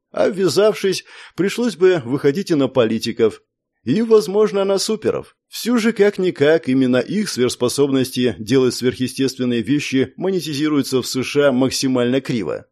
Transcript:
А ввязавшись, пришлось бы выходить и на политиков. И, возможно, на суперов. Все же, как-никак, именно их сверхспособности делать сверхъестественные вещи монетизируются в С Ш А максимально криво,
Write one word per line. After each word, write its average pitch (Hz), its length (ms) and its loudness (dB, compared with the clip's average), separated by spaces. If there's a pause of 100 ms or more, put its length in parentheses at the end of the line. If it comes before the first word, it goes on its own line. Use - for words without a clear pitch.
(120)
А - 180 0
ввязавшись, 190 720 0 (320)
пришлось 202 400 -2
бы 180 300 4
выходить 143 460 -2
и 165 40 4
на 135 140 2
политиков. 113 720 0 (420)
И, 208 180 0
возможно, 208 640 2
на 196 120 0
суперов. 123 580 -4 (120)
Все 240 300 -2
же, 220 160 2
как-никак, 180 760 2
именно 131 280 2
их 175 320 -2
сверхспособности 123 1080 0
делать 120 380 2
сверхъестественные 123 880 -2
вещи 131 540 -2
монетизируются 151 840 -2
в - 60 -10
С 131 160 -4
Ш 143 240 0
А 135 40 4
максимально 127 720 0
криво, 92 500 -6